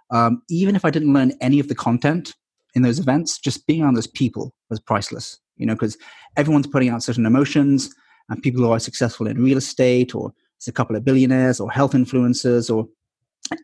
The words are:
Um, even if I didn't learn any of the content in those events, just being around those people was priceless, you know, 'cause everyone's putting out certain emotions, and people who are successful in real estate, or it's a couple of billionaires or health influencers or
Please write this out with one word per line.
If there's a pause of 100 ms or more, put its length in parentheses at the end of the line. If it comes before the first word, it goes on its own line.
(120)
Um,
even
if
I
didn't
learn
any
of
the
content (400)
in
those
events,
just
being
around
those
people (140)
was
priceless, (200)
you
know,
'cause (400)
everyone's
putting
out
certain
emotions, (360)
and
people
who
are
successful
in
real
estate,
or (240)
it's
a
couple
of
billionaires
or
health
influencers
or (760)